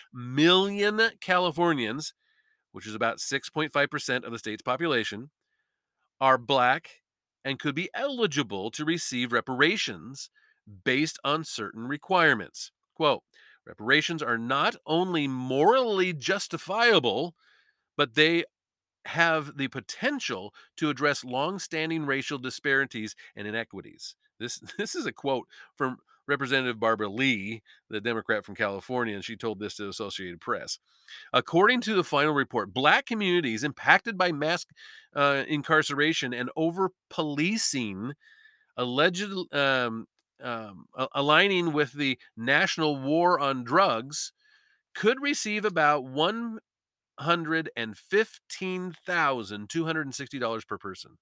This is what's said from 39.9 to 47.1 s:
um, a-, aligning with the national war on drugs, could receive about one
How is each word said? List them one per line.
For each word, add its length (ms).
um, 440
a-, 180
aligning 600
with 180
the 260
national 640
war 360
on 280
drugs, 640
could 260
receive 440
about 400
one 540